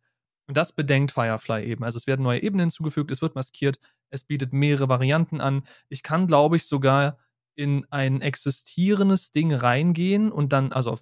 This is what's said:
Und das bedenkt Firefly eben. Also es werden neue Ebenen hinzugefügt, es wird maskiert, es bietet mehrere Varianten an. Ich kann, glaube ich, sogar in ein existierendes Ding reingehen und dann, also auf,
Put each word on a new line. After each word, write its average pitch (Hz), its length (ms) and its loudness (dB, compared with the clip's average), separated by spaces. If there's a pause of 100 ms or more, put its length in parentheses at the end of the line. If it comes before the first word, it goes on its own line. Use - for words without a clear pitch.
(480)
Und 139 100 -4
das 165 160 0
bedenkt 139 380 0
Firefly 110 540 -2
eben. 117 180 -6
Also 117 140 -6
es - 80 -12
werden 135 180 -2
neue 123 180 0
Ebenen 196 240 0
hinzugefügt, 151 460 -4
es 135 100 -6
wird 160 140 -2
maskiert, 135 440 -4 (320)
es 139 120 -10
bietet 131 300 -6
mehrere 139 360 2
Varianten 135 520 0
an. 135 220 0 (260)
Ich 135 140 -12
kann, 180 240 0
glaube 156 280 6
ich, 160 120 0
sogar 139 500 2 (380)
in 143 340 -2
ein 135 320 -2
existierendes 190 1080 0
Ding 156 220 2
reingehen 170 800 2
und 143 220 -2
dann, 135 180 2
also 120 200 -2
auf, 113 100 -6